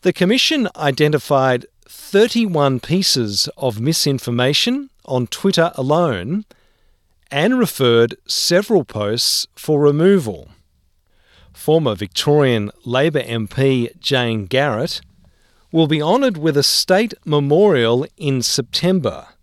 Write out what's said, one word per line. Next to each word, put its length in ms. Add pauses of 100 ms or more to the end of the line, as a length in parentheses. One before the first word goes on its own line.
The 100
Commission 640
identified 880 (240)
thirty-one 920
pieces 760
of 240
misinformation 1080 (160)
on 220
Twitter 480
alone 680 (880)
and 280
referred 580 (100)
several 580
posts 720
for 260
removal. 680 (1040)
Former 400
Victorian 760 (140)
Labor 360
M 280
P 400 (100)
Jane 460
Garrett 560 (720)
will 140
be 160
honoured 340
with 220
a 40
state 520 (100)
memorial 800 (140)
in 240
September 840 (140)